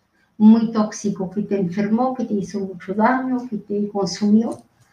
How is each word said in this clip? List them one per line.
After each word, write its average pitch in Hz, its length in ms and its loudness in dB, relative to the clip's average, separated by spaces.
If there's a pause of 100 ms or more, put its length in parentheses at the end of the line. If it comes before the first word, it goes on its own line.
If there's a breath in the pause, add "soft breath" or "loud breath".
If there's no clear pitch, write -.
(380)
muy 220 320 8
tóxico, 202 580 -4
que 208 140 -6
te 202 160 -2
enfermó, 208 560 0
que 226 100 -6
te 214 100 -4
hizo 196 260 -6
mucho 190 340 -10
daño, 254 540 0
que 208 100 -8
te 208 300 -4
consumió. 208 760 0 (300 soft breath)